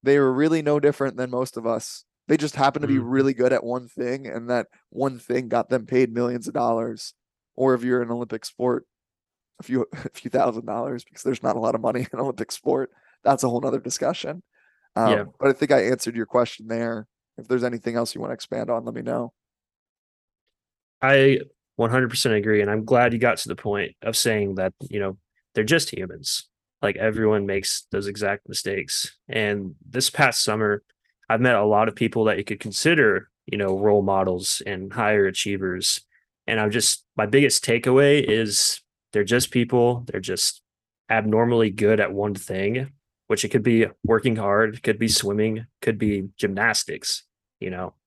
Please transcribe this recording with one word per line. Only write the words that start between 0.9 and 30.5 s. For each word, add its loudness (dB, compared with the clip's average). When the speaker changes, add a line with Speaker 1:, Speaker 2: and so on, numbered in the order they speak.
Speaker 1:
than -4
most -4
of -8
us. -6
They 4
just -2
happen 2
to -4
be 2
Speaker 2:
Mm-hmm. -4
Speaker 1:
really 2
good 2
at 0
one -8
thing, -6
and -10
that 0
one -4
thing -4
got 0
them -2
paid 2
millions -2
of -12
dollars. -2
Or 4
if -2
you're 2
an -6
Olympic -6
sport, -2
a -18
few, -2
<laughs> -18
a -12
few -12
thousand 0
dollars, -6
because -20
there's -2
not -2
a -4
lot 0
of -4
money -2
<laughs> -12
in -8
Olympic -6
sport. -2
That's 4
a 2
whole -2
nother -2
discussion. -6
Um, 4
Speaker 2:
Yeah. 2
Speaker 1:
but 4
I 4
think -2
I 6
answered -2
your -2
question -2
there. -4
If -20
there's 0
anything -4
else -2
you -10
wanna -6
expand -8
on, -2
let -10
me -10
know. -6
Speaker 2:
I 6
one 2
hundred 2
percent 0
agree, 4
and 2
I'm -2
glad 4
you -2
got 2
to -8
the -6
point -4
of -4
saying 0
that, -2
you -6
know, -6
they're 2
just 2
humans. -8
Like, 0
everyone 0
makes -4
those -4
exact -4
mistakes. -6
And -4
this -2
past 2
summer, 0